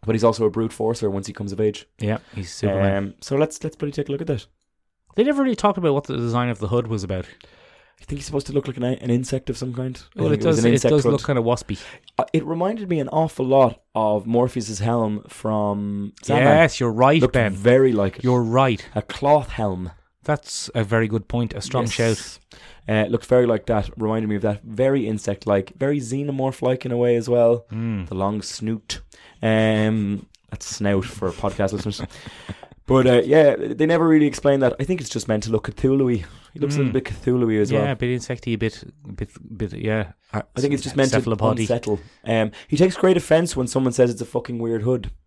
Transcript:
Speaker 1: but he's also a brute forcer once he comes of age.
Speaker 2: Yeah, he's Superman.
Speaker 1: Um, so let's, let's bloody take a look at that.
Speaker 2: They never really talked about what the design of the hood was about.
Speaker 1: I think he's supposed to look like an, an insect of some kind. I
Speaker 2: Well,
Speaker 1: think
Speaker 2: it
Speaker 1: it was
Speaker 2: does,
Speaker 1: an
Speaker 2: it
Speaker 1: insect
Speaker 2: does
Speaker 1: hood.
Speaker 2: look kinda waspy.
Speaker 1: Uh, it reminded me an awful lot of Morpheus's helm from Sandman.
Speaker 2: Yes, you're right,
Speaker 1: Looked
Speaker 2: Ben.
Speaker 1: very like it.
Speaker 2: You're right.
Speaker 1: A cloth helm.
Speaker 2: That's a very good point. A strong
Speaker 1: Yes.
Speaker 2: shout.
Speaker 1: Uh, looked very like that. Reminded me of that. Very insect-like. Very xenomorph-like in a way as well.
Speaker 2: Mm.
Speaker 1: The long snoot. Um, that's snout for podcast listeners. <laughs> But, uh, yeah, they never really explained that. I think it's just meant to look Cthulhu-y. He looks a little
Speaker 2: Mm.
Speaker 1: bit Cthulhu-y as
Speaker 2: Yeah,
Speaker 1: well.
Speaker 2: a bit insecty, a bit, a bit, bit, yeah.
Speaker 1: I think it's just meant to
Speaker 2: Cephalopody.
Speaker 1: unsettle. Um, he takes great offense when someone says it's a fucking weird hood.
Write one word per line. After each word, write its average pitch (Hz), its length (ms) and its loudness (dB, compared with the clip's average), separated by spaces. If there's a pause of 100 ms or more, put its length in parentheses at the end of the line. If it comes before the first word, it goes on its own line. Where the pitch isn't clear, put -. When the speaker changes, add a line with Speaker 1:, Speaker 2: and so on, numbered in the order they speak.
Speaker 1:
but 110 80 0
he's 110 100 0
also 113 220 4
a 104 40 4
brute 113 220 -2
forcer 113 380 -2
once 98 160 -6
he 104 60 -12
comes 101 200 -8
of 98 80 -6
age. 107 260 -2 (120)
Speaker 2:
Yeah, 107 200 -2 (160)
he's 92 180 -10
Superman. 98 440 0
Speaker 1:
Um, 98 240 -4
so - 160 -4
let's, 156 280 -2
let's 156 120 -8
bloody 147 160 -6
take 143 160 -6
a 139 40 -4
look 139 80 -6
at 160 80 -8
that. 127 180 -4 (720)
Speaker 2:
They 220 80 4
never 277 180 2
really 262 140 2
talked 208 220 0
about 165 160 2
what 143 100 0
the - 120 -6
design 120 340 0
of 110 100 -6
the 104 80 -4
hood 120 200 0
was 107 160 -4
about. 92 220 -6 (760)
Speaker 1:
I - 60 -20
think 143 120 -8
he's 139 80 -14
supposed 143 220 -4
to 135 40 -10
look 143 140 -2
like 127 100 -8
an, 127 80 -6
an 123 260 -4
insect 127 380 -2
of 127 80 -6
some 127 160 -8
kind. 127 300 -10 (140)
I - 60 -6
Speaker 2:
Well, 156 80 2
Speaker 1:
think 143 120 0
Speaker 2:
it - 20 -6
Speaker 1:
it - 40 4
was - 80 4
Speaker 2:
does, 113 80 2
Speaker 1:
an 120 60 6
Speaker 2:
it 117 40 4
Speaker 1:
insect - 160 4
Speaker 2:
does 147 140 4
Speaker 1:
hood. 117 80 4
Speaker 2:
look 139 140 -2
kinda 135 140 0
waspy. 117 380 -2 (400)
Speaker 1:
Uh, - 140 2
it 160 120 2
reminded 185 460 -4
me 165 100 0
an 131 100 -4
awful 156 360 0
lot 127 360 4 (120)
of 107 320 0
Morpheus's 117 540 -2
helm 113 480 -2
from 101 840 -4 (100)
Sandman. 135 340 4
Speaker 2:
Yes, 160 240 2
you're 120 120 0
right, 131 300 4
Speaker 1:
Looked 127 120 2
Speaker 2:
Ben. 113 200 2
Speaker 1:
very 123 380 6
like 101 260 0
it. - 60 -14
Speaker 2:
You're 123 180 4
right. 120 420 2 (100)
Speaker 1:
A 104 80 -2
cloth 143 480 2
helm. 92 420 -4 (320)
Speaker 2:
That's - 500 -6
a 117 80 0
very 110 240 2
good 107 220 -4
point. 120 260 -4
A 104 60 -8
strong 123 240 -2
Speaker 1:
Yes. 110 80 -4
Speaker 2:
shout. - 460 -2 (500)
Speaker 1:
Uh, 107 200 2
looked 113 180 -2
very 127 200 4
like 110 200 0
that. 107 300 0
Reminded 110 320 -2
me 107 80 -2
of 95 60 -4
that. 104 220 -2
Very 123 420 0
insect-like. 101 680 -2
Very 143 240 -2
xenomorph-like 131 840 -4
in 120 80 -4
a 117 60 -2
way 120 180 4
as 117 120 -2
well. 120 420 4
Speaker 2:
Mm. 110 380 -4
Speaker 1:
The - 60 -8
long 98 280 -2
snoot. - 580 -8 (420)
Um, 110 840 2 (240)
that's - 160 -12
snout 101 380 0
for 98 260 -6
podcast 98 420 -4
listeners. 101 340 -6
<laughs> - 60 -16 (720)
But, 127 200 4
uh, 123 180 6
yeah, 143 320 6
they 117 300 -2
never 165 200 2
really 156 200 6
explained 139 360 2
that. 123 160 2
I 135 60 -4
think 175 160 -4
it's 123 80 -10
just - 180 -6
meant 107 180 -2
to 110 60 -6
look 110 200 -2
Cthulhu-y. 131 520 0 (300)
He 156 80 -18
looks 143 140 -2
a 147 60 0
little 131 100 2
Speaker 2:
Mm. - 20 -6
Speaker 1:
bit 131 140 -2
Cthulhu-y 123 480 0
as 107 180 2
Speaker 2:
Yeah, 139 120 2
Speaker 1:
well. 139 80 0
Speaker 2:
a 123 40 -4
bit 120 140 -2 (100)
insecty, 120 320 -6
a 113 60 -2
bit, 113 240 -4 (260)
a 101 40 -12
bit, 98 180 -10 (260)
bit, 101 160 -6
yeah. 110 400 -4 (220)
Speaker 1:
I 107 80 -4 (180)
think 143 140 2
it's 135 80 -2
just 131 120 -10
meant 135 180 2
to 135 100 2
Speaker 2:
Cephalopody. 110 380 0
Speaker 1:
unsettle. 107 380 0 (280)
Um, 113 240 2 (180)
he 151 80 -2
takes 180 180 4
great 185 220 4
offense 165 400 2
when 127 120 -2
someone 127 260 0
says 123 160 4
it's 113 100 -6
a 117 60 -8
fucking 120 320 -6
weird 117 240 -2
hood. 120 280 -2 (160)